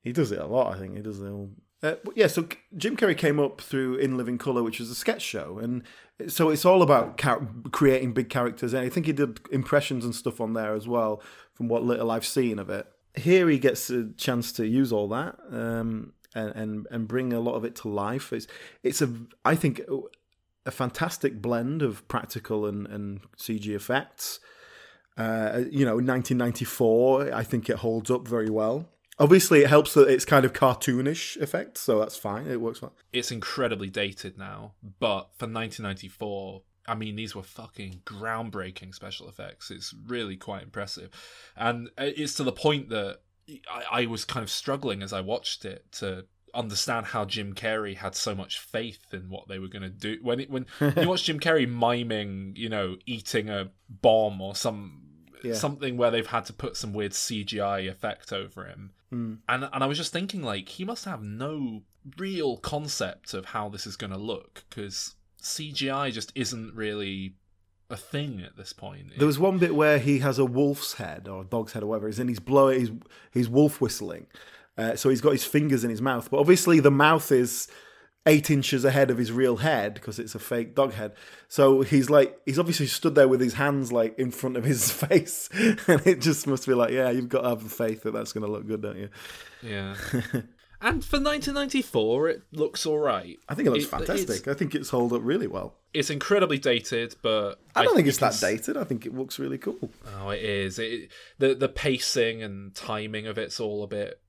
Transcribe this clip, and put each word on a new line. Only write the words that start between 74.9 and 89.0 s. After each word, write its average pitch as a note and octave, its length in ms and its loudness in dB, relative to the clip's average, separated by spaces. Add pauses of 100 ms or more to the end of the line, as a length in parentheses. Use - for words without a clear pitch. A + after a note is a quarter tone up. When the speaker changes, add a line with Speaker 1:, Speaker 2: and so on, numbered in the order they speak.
Speaker 1:
so C3+ 140 2
he's C3 100 4
got D3 140 4
his C3 100 0
fingers C#3+ 400 2
in A#2+ 60 -2
his A2 120 -4
mouth, B2+ 300 -2
but C3+ 80 2
obviously E3+ 400 8
the C#3 100 8
mouth D3 440 6
is B2 340 2 (580)
eight D3+ 240 6
inches C#3 360 2
ahead C3 260 6
of A2+ 60 2
his A#2+ 140 0
real B2 260 2
head A2+ 440 0
'cause - 160 -10
it's A2+ 160 -10
a A2 60 -8
fake A#2 360 -4
dog C3+ 180 2
head. G#2+ 180 -8 (380)
So C3+ 320 8
he's, C3 280 4
like, C#3+ 360 6
he's C3+ 120 0
obviously E3 300 2
stood D#3+ 280 0
there C#3 120 10
with B2+ 140 6
his A#2 140 2
hands, C#3 360 0
like, A2+ 260 2
in B2+ 140 -2
front B2+ 240 -6
of A#2 80 -2
his B2+ 280 2
<laughs> - 120 -4
face, - 460 2 (380)
and D#3 200 6
it D#3 140 4
just D3 260 2
must C3+ 180 -2
be C3 80 4
like, A#2+ 180 4
yeah, B2+ 180 2
you've B2 200 0
got B2+ 120 0
to B2 80 0
have A2+ 120 -2 (100)
faith A2 320 -2
that A2 100 -4
that's A2 180 -6
gonna G#2+ 160 -4
look G#2 180 -6
good, G#2+ 160 -4
don't G#2 160 -8
you? G2+ 120 -12 (520)